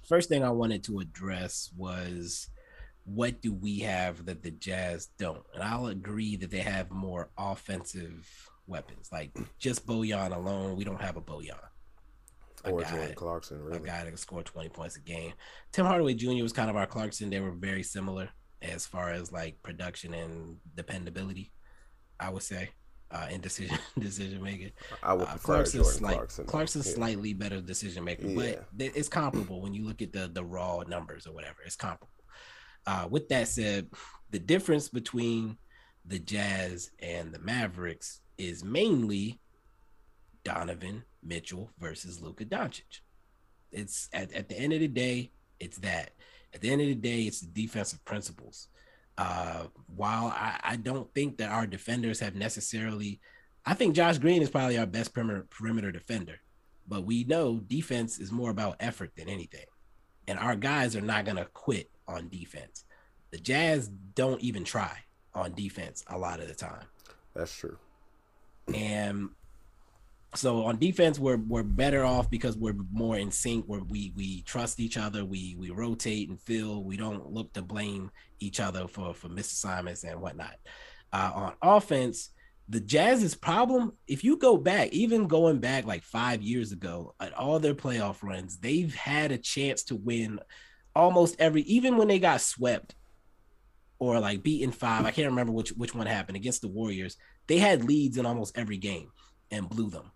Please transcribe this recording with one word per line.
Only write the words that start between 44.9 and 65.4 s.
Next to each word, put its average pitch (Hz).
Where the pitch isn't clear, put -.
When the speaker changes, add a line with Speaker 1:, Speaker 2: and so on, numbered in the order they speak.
Speaker 1:
it's 90
that. 87
At -
the 110
end 143
of 147
the 139
day, 117
it's 107
the 85
defensive 104
principles. -
Uh, 85
while 104
I, 107
I 117
don't 127
think 139
that 107
our 113
defenders 113
have 101
necessarily, 107
I 180
think 180
Josh 170
Green 165
is 139
probably 127
our 113
best 107
perimeter, 107
perimeter 110
defender, 85
but 95
we 117
know 135
defense 117
is 98
more 117
about 104
effort 104
than 80
anything. 85
And 95
our 117
guys 131
are 104
not 107
gonna 95
quit -
on 87
defense. 85
The 85
Jazz 135
don't 131
even 101
try 98
on 90